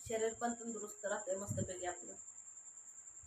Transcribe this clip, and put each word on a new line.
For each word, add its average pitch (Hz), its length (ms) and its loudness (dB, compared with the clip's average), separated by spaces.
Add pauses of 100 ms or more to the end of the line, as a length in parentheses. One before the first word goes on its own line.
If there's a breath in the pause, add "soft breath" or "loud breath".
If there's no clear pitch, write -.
शरीर 220 260 6
पण 233 180 4
तंदुरुस्त 214 520 -2
राहते 196 320 4
मस्तपैकी 185 500 0
आपलं, - 280 -2 (1120)